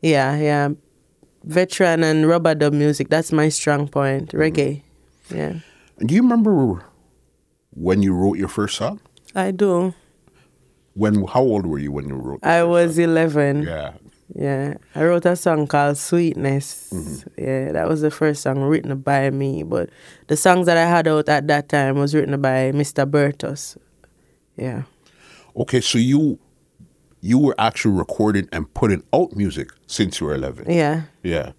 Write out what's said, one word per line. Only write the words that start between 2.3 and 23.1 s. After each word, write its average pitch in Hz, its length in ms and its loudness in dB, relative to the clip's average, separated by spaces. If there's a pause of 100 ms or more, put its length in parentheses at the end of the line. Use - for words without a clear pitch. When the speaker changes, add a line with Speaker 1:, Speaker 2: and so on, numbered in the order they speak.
Speaker 1:
dub 147 180 2
music, 147 360 0
that's 156 220 0
my 156 180 4
strong 147 380 -2
point. 139 440 -2
Speaker 2:
Mm-hmm. 151 80 -4
Speaker 1:
Reggae. 147 420 0 (520)
Yeah. 156 200 -6 (520)
Speaker 2:
Do 123 80 0
you 208 80 4
remember 202 640 2 (880)
when 92 320 0
you 95 100 2
wrote 92 240 0
your 95 100 -4
first 104 300 -4
song? 160 220 -6 (360)
Speaker 1:
I 190 160 -2
do. 185 420 0 (1000)
Speaker 2:
When, 104 340 0
how 131 140 0
old 107 260 2
were 76 100 -4
you 71 140 -6
when 71 180 -8
you 69 60 -8
wrote 65 260 -10
the - 60 -4
Speaker 1:
I 165 140 4
Speaker 2:
first 170 80 2
Speaker 1:
was 170 260 2
Speaker 2:
song? 170 80 2
Speaker 1:
eleven. 151 600 0
Speaker 2:
Yeah. 78 300 -8 (400)
Speaker 1:
Yeah. 139 400 -4 (220)
I 151 80 -2
wrote 170 220 2
a 180 100 2
song 156 320 0
called 143 300 2
Sweetness. 143 960 -2
Speaker 2:
Mm-hmm. 73 380 -10 (140)
Speaker 1:
Yeah, 131 300 -4
that 151 140 -2
was 156 140 0
the 151 100 2
first 151 300 -2
song 135 200 -2
written 143 400 0
by 139 280 0
me. 139 340 -4
But 92 260 -4 (380)
the 151 100 0
songs 180 280 4
that 170 120 4
I 165 80 4
had 170 220 4
out 156 220 0
at 147 180 0
that 147 220 0
time 139 280 0
was 143 180 0
written 139 260 0
by 131 300 0
Mister 139 340 -2
Bertus. 143 720 -2 (800)